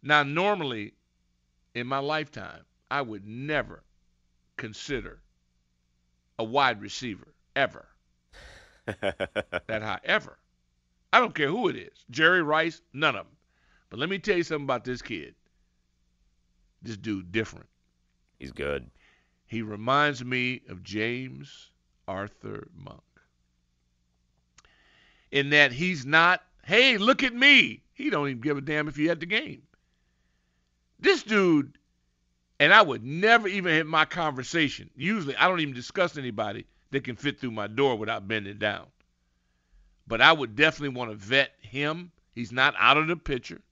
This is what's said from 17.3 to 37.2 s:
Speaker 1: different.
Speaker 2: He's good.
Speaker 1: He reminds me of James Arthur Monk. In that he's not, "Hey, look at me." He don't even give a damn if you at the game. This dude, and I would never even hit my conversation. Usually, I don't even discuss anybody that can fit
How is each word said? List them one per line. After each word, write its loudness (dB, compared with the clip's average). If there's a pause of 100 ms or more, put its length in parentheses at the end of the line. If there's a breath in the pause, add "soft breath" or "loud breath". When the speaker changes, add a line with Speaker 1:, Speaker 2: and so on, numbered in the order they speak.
Speaker 1:
different. -4 (680)
Speaker 2:
He's -12
good. -6 (560)
Speaker 1:
He -6
reminds 0
me -4
of -14
James -8 (360)
Arthur -10
Monk. -18 (2250 soft breath)
In 0
that 6
he's -4
not, 4 (220)
"Hey, 4
look 2
at 0
me." 6 (100)
He -6
don't 0
even -8
give -2
a -8
damn -4
if -10
you 2
at -2
the -10
game. -6 (1300)
This 4
dude, 2 (840)
and 8
I 10
would 0
never 2
even -2
hit 2
my 4
conversation. -4
Usually, -4
I 6
don't 0
even -4
discuss -4
anybody -6 (240)
that -4
can -8
fit -6